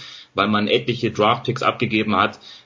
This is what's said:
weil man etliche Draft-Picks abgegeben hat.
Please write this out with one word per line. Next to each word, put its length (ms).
weil 120
man 180
etliche 440
Draft-Picks 520
abgegeben 540
hat. 240